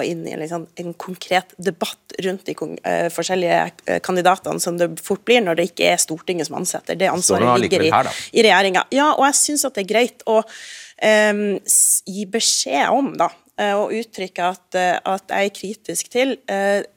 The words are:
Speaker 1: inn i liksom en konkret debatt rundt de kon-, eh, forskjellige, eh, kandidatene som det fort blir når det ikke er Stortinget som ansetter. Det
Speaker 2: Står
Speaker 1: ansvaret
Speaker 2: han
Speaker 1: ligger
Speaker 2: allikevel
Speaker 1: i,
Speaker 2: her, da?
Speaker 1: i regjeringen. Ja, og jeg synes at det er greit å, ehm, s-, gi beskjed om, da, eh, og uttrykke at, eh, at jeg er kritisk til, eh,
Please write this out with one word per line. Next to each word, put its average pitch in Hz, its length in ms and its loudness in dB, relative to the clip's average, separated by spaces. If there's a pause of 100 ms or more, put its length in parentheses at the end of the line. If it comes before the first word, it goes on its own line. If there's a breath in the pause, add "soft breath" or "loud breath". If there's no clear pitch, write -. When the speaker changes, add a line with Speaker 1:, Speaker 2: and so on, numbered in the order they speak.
Speaker 1:
inn 165 180 -6
i - 140 -8
liksom 160 260 -8 (140)
en 175 160 -8
konkret - 680 -6
debatt - 640 -6
rundt 190 220 -6
de 151 120 -6
kon-, 160 260 -10
eh, 170 300 0
forskjellige, 170 460 0 (260)
eh, 175 140 0
kandidatene 175 640 0
som 175 160 -4
det 175 100 2 (140)
fort 190 240 -4
blir 240 160 4
når 170 140 0
det 170 120 0
ikke 170 220 0
er 175 100 2
Stortinget 165 460 -4
som 143 100 -10
ansetter. - 400 -6
Det 190 80 0
Speaker 2:
Står 170 140 0
Speaker 1:
ansvaret 113 320 2
Speaker 2:
han 123 100 4
Speaker 1:
ligger 165 220 2
Speaker 2:
allikevel 160 80 4
Speaker 1:
i, - 0 -
Speaker 2:
her, 117 180 4
da? - 0 - (240 loud breath)
Speaker 1:
i 233 140 6
regjeringen. 190 440 4
Ja, 285 220 4
og 269 140 2
jeg 285 160 2
synes 294 220 -2
at 262 100 -6
det 196 100 -4
er 196 80 -4
greit 240 320 0
å, 220 160 4 (600 loud breath)
ehm, 208 580 4
s-, - 460 2
gi 202 180 -6
beskjed 233 640 0
om, 254 280 2
da, 170 120 2 (300)
eh, 202 180 0
og 208 160 0
uttrykke 196 560 -4
at, - 260 -8
eh, 180 300 2
at 190 240 -4
jeg 196 160 0
er 202 80 -4
kritisk - 560 -8
til, 254 280 0 (120)
eh, 196 320 0 (160)